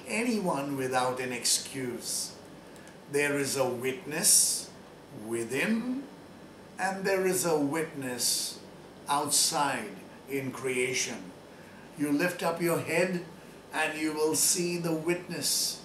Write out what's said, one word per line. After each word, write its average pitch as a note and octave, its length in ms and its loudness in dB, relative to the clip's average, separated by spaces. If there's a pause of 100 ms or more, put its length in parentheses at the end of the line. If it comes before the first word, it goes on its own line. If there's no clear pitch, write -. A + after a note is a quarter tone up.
anyone F3+ 720 2
without B2+ 420 2
an B2+ 120 -2
excuse." - 1000 -2 (800)
There C#3+ 260 4
is C3+ 200 0
a C3 100 4
witness C3 1000 4 (580)
within F#3+ 760 0 (760)
and F#3+ 260 -2
there F#3+ 200 4
is F3+ 200 2
a E3 120 6
witness C#3 1040 0 (500)
outside C#3 880 2 (320)
in C3+ 220 -2
creation. B2 800 -2 (680)
You D3 140 0
lift E3+ 320 2
up F3 180 0
your E3 180 4
head E3+ 460 2 (480)
and D#3 240 0
you D#3 160 0
will D#3 220 2
see F3 420 4
the E3 160 0
witness E3 920 0